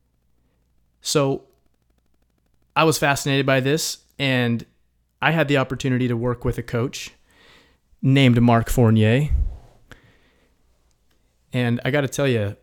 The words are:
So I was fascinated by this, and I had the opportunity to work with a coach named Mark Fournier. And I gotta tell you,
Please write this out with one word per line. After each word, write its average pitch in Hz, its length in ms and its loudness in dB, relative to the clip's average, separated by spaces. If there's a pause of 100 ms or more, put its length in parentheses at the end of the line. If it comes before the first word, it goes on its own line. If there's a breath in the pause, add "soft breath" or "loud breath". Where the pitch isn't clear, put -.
(1000)
So 139 460 -4 (1300)
I 151 80 2
was 156 140 2
fascinated 139 480 0
by 135 120 2
this, 139 400 -2 (180)
and 123 480 -2 (580)
I 143 100 0
had 160 160 0
the 139 100 2
opportunity 127 500 -2
to 120 80 -2
work 120 300 -4
with 120 100 -2
a 123 60 -10
coach - 500 -8 (880 soft breath)
named 131 400 4
Mark 117 300 4
Fournier. 113 580 2 (2250 loud breath)
And 120 320 -2
I 131 60 -2
gotta 139 180 -2
tell 139 180 -4
you, 107 360 -2